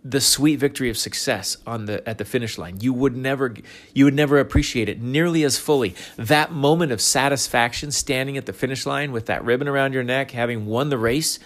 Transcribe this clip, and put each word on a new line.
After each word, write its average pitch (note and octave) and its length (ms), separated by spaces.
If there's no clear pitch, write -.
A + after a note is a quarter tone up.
the C3 180
sweet D3 360
victory C3+ 320
of A2 80
success - 680
on A#2 200
the, G#2 220
at A2+ 100
the G#2 80
finish A#2 320
line. F#2 240
You B2+ 120
would B2 240
never, C3 380
you C3+ 120
would C#3+ 100
never C#3+ 240
appreciate C3 500
it G#2 120
nearly D#3+ 420
as C3+ 140
fully. C3 380
That D3 340
moment D#3 400
of G#2+ 100
satisfaction, C3 920
standing C3+ 460
at C3 80
the - 80
finish B2+ 320
line C#3 260
with A2+ 140
that - 180
ribbon B2+ 240
around C3+ 260
your C3 100
neck, C3 280
having A#2+ 340
won A#2+ 240
the C#3 80
race, A#2+ 480